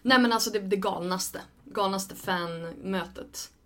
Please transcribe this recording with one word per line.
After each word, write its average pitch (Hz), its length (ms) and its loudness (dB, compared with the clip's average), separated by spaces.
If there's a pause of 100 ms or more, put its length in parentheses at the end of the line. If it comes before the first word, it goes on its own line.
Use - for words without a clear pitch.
Nej, 254 180 6
men 240 140 6
alltså 220 160 2
det, 214 100 0
det 196 160 -2
galnaste. 185 680 -2 (240)
Galnaste 190 500 -2
fanmötet. 175 1400 -6 (140)